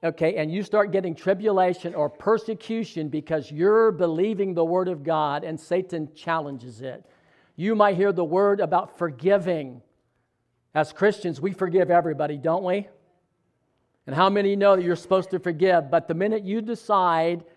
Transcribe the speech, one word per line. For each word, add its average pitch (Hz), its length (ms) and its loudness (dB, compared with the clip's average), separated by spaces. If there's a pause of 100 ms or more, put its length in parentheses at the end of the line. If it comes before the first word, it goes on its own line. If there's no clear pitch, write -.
okay, 165 340 0
and 156 140 -4
you 196 120 -4
start 208 280 0
getting 185 220 -2
tribulation 185 800 0
or 147 160 -2
persecution 220 960 -4
because 151 440 -4
you're 208 400 4
believing 185 640 0
the 165 100 2
word 180 220 0
of 165 160 -6
God 151 400 -2
and 160 160 -8
Satan 175 560 -4
challenges 139 680 -6
it. 127 240 -14 (500)
You 202 200 -2
might 208 200 6
hear 196 160 2
the 175 140 0
word 202 360 2
about 170 360 -2
forgiving. 156 840 -2 (920)
As 151 180 0
Christians, 190 480 -2
we 185 120 -2
forgive 180 400 0
everybody, 156 460 0
don't 160 260 -2
we? 196 240 -4 (1200)
And 135 80 -8
how 180 120 4
many 202 280 2
know 196 200 6
that 190 60 0
you're 175 140 0
supposed 185 340 -2
to 185 100 -4
forgive? 170 520 0
But 165 160 0
the 165 80 -4
minute 208 280 -2
you 202 180 -4
decide 175 840 0 (120)